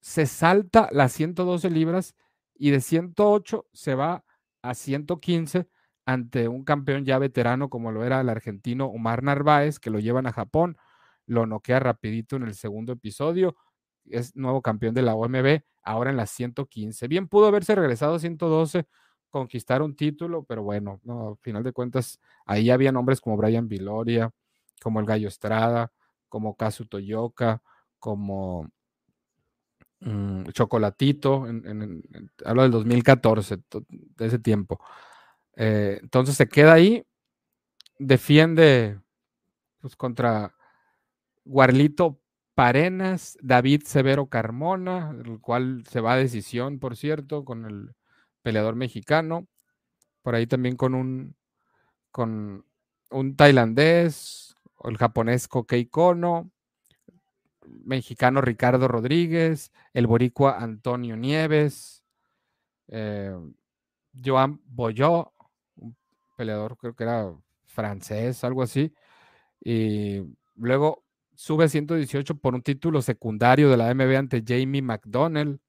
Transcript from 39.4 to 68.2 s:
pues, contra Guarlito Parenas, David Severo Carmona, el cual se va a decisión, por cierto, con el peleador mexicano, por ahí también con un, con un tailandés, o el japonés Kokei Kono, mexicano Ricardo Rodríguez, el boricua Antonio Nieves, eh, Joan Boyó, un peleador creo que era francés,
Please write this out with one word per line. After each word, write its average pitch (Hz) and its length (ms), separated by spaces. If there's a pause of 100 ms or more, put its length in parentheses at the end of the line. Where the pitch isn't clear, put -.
pues, - 160
contra 117 580 (880)
Guarlito 139 760 (340)
Parenas, 180 880
David 131 420
Severo 139 440
Carmona, 160 840 (140)
el 113 160
cual 127 480
se 123 120
va 117 140
a 131 40
decisión, 127 600
por 127 180
cierto, 147 480
con 113 220
el 107 280 (480)
peleador 110 340
mexicano, 156 720 (760)
por 120 140
ahí 117 120
también 127 300
con 131 180
un, 131 400 (760)
con 107 560 (440)
un 135 260
tailandés, 143 1200 (200)
o - 140
el 113 80
japonés 117 500
Kokei 120 380
Kono, 175 640 (1300)
mexicano 127 580
Ricardo 127 440
Rodríguez, 160 840 (220)
el 123 120
boricua 120 520
Antonio 117 580
Nieves, 151 880 (840)
eh, 104 460 (880)
Joan 135 440
Boyó, 127 640 (440)
un 117 200 (400)
peleador 110 400
creo 117 180
que 117 100
era 110 300 (300)
francés, 107 800